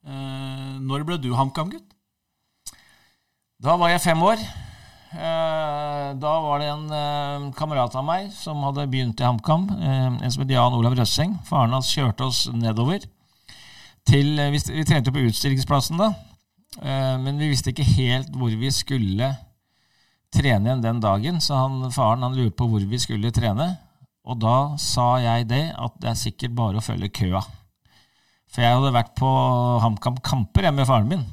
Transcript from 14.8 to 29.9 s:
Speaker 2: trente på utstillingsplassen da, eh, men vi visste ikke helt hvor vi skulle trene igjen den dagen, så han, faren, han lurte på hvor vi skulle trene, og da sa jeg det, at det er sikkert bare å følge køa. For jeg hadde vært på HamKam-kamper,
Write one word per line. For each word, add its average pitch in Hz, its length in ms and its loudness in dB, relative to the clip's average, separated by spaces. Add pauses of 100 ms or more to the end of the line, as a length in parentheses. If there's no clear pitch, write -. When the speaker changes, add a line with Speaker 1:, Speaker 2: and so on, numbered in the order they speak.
Speaker 2:
trente 135 280 2
på 135 140 0
utstillingsplassen 135 720 0
da, 208 160 2 (680)
eh, 135 360 -2
men 135 200 -4
vi 151 120 0
visste 135 220 0
ikke 139 140 0 (100)
helt 131 360 0
hvor 127 180 -2
vi 113 200 -2
skulle 123 680 -2 (960)
trene 117 320 4
igjen 123 160 0
den 113 180 0
dagen, 110 400 2
så 147 160 0
han, 131 360 0
faren, 123 300 2
han 127 140 -2
lurte 123 220 0
på 120 100 0
hvor 107 220 2
vi 120 80 -2
skulle 113 340 -2
trene, 120 460 0 (480)
og 123 140 -6
da 131 380 2
sa 127 420 2
jeg 117 320 0
det, 151 260 -2
at 120 220 -8
det 117 100 -4
er 107 100 -2
sikkert 117 360 -6
bare 110 240 0
å 107 40 -6
følge 101 280 -4
køa. 92 320 0 (1120)
For 120 100 0
jeg 120 120 6
hadde 135 200 2
vært 120 240 0
på 131 100 2 (540)
HamKam-kamper, 123 800 0